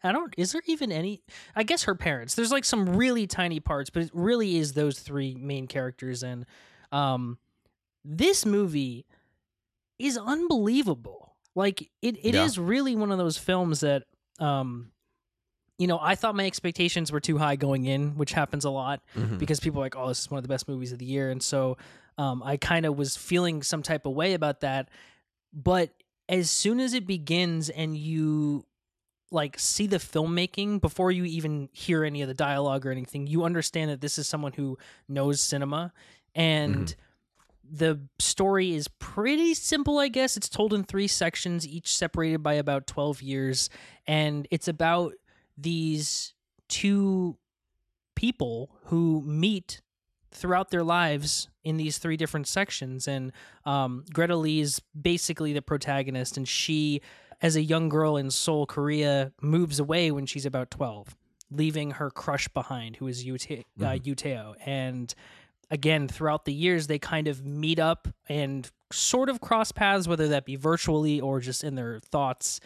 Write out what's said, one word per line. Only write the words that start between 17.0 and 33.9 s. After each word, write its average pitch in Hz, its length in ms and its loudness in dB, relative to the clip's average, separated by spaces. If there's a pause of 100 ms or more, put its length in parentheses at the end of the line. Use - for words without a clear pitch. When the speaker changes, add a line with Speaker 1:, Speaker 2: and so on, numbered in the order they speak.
Speaker 1:
were 147 80 0
too 151 180 0
high 147 180 4
going 139 300 2
in, 143 300 0
which 147 160 -2
happens 147 340 0
a 143 40 0
lot 135 320 -4 (140)
Speaker 2:
Mm-hmm. 110 220 -2
Speaker 1:
because 143 220 0
people 143 200 -2
are 131 60 0
like, 131 100 -8
"Oh, 127 120 -4
this 123 140 -2
is - 100 -8
one 143 80 -4
of 123 40 -6
the 123 40 -8
best 131 200 -4
movies 127 240 -6
of 123 60 -10
the 123 80 -10
year." 135 240 -2
And 131 140 -4
so, 131 340 0 (400)
um, 131 260 0
I 139 140 -2
kinda 165 340 0
was 139 240 -2
feeling 175 460 0
some 151 220 -2
type 160 240 -2
of 135 60 -2
way 170 200 2
about 151 280 0
that. 135 280 -2 (640)
But 170 400 2 (340)
as 180 220 2
soon 233 300 2
as 254 160 0
it 208 100 -2
begins 165 640 0
and 156 260 -4
you, 151 720 0 (640)
like, 147 300 -2
see - 260 0
the 196 120 2
filmmaking, 180 840 0
before 185 300 2
you 180 140 2
even 156 480 -2
hear 160 300 2
any 147 200 -2
of 131 40 -4
the 131 60 -4
dialogue 139 540 2
or 131 40 0
anything, 135 360 -6
you 165 160 2
understand 165 480 0